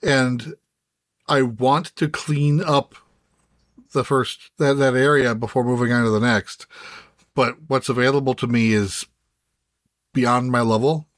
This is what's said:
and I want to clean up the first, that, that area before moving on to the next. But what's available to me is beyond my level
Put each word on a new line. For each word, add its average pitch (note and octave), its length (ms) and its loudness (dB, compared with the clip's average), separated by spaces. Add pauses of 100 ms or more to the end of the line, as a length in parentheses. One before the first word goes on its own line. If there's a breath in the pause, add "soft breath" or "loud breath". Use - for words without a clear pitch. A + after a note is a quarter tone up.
and B2+ 520 0 (720)
I C#3 140 2
want B2+ 540 0
to D#3+ 120 -2
clean D3 540 0
up C#3+ 320 -2 (960)
the C3 120 -2
first, - 540 -4
that, C#3 160 2
that C3+ 200 2
area C3 400 2
before A#2 300 -2
moving A#2+ 280 0
on A#2+ 120 2
to A2+ 60 2
the G#2+ 100 2
next. A2+ 460 -2 (680 loud breath)
But D3 220 0 (120)
what's C3 200 -2
available C3 460 0
to - 120 -6
me A2+ 260 2
is G#2 340 -2 (1040)
beyond B2 380 0
my B2 120 2
level A#2+ 440 0 (120)